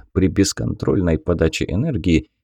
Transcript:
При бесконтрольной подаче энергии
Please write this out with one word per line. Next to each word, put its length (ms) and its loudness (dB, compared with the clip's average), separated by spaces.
При 160 2
бесконтрольной 880 0
подаче 500 0
энергии 600 0